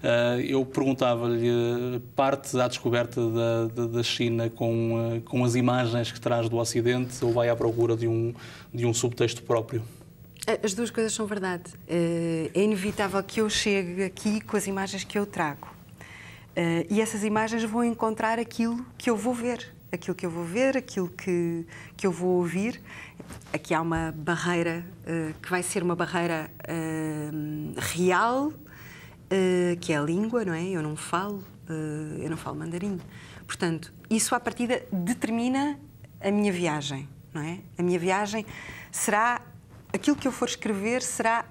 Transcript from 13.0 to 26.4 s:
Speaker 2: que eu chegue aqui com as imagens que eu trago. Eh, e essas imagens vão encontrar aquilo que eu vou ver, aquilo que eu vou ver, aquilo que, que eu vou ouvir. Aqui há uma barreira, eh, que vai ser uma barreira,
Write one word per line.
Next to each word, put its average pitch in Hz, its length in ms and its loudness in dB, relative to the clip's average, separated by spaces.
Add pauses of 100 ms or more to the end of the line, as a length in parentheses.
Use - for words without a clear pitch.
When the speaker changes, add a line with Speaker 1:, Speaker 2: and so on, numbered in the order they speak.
Speaker 2:
que 196 200 -2
eu 214 80 2
chegue 196 540 0
aqui 208 360 -2
com - 160 -6
as 196 100 2
imagens 196 380 -4
que - 160 -2
eu 202 60 2
trago. 160 420 -4 (880)
Eh, 170 340 2
e 208 120 4
essas 220 220 0
imagens 220 400 2
vão 233 200 0
encontrar 226 560 0
aquilo 233 440 -2 (140)
que - 120 0
eu 233 60 4
vou 220 180 0
ver, 240 400 -4 (180)
aquilo 175 240 -4
que 190 100 -8
eu 175 40 -2
vou 170 140 -4
ver, 247 320 2
aquilo 196 320 -2
que, 170 580 0 (300)
que - 120 0
eu 185 40 4
vou 180 260 2
ouvir. 180 440 0 (720)
Aqui - 200 -2
há 165 80 4
uma 165 340 0
barreira, 170 720 0 (200)
eh, 160 360 -2
que - 80 -12
vai 180 140 2
ser 175 200 -2
uma 175 120 2
barreira, 165 540 0 (140)